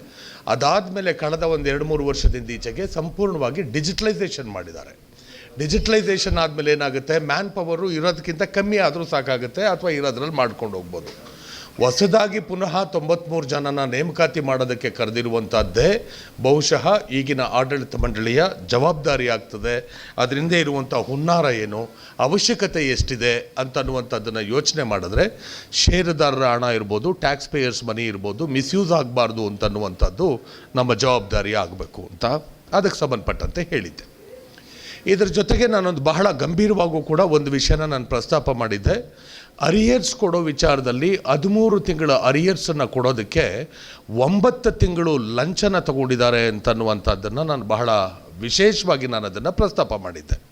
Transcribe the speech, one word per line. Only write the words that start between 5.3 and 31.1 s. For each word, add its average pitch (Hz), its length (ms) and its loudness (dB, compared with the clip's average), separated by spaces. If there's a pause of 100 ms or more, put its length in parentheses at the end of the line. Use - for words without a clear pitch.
ಡಿಜಿಟಲೈಸೇಷನ್ 190 800 2
ಆದ್ಮೇಲೆ 151 340 0
ಏನಾಗುತ್ತೆ, 143 460 0
ಮ್ಯಾನ್ 160 320 -2
ಪವರು 175 400 -4
ಇರೋದಕ್ಕಿಂತ 160 520 -2
ಕಮ್ಮಿ 202 340 0
ಆದ್ರೂ 170 280 2
ಸಾಕಾಗುತ್ತೆ, 131 580 -2
ಅಥವಾ 180 280 0
ಇರೋದ್ರಲ್ಲಿ 143 440 -2
ಮಾಡ್ಕೊಂಡು 113 420 -2
ಹೋಗ್ಬೋದು. - 580 -12 (440)
ಹೊಸದಾಗಿ 202 640 4
ಪುನಃ 185 440 -2
ತೊಂಬತ್ಮೂರು 165 640 -2
ಜನನ 143 380 -2
ನೇಮಕಾತಿ 160 560 0
ಮಾಡೋದಕ್ಕೆ 127 500 0
ಕರೆದಿರುವಂತಹದ್ದೇ 113 1200 2 (320)
ಬಹುಶಃ 143 680 4
ಈಗಿನ 131 300 0
ಆಡಳಿತ 127 560 0
ಮಂಡಳಿಯ 117 480 2 (220)
ಜವಾಬ್ದಾರಿ 139 640 2
ಆಗ್ತದೆ. 113 760 -4 (120)
ಅದ್ರ 127 180 0
ಹಿಂದೆ 170 240 2
ಇರುವಂಥ 143 340 -2
ಹುನ್ನಾರ 151 500 0
ಏನು, 110 440 -2 (320)
ಅವಶ್ಯಕತೆ 170 680 0
ಎಷ್ಟಿದೆ 120 720 0
ಅಂತನ್ನುವಂಥದ್ದನ್ನ 127 760 -4
ಯೋಚನೆ 127 460 -2
ಮಾಡಿದ್ರೆ, 104 580 0 (320)
ಷೇರುದಾರರ 160 720 2
ಹಣ 120 180 2
ಇರ್ಬೋದು, 113 500 0
ಟ್ಯಾಕ್ಸ್ 143 360 -2
ಪೇಯರ್ಸ್ 127 360 -2
ಮನಿ 117 220 -4
ಇರ್ಬೋದು, 101 400 -6
ಮಿಸ್‌ಯೂಸ್ 156 460 0
ಆಗ್ಬಾರ್ದು 120 540 0
ಅಂತನ್ನುವಂಥದ್ದು 104 920 0 (340)
ನಮ್ಮ 123 200 2
ಜವಾಬ್ದಾರಿ 107 600 0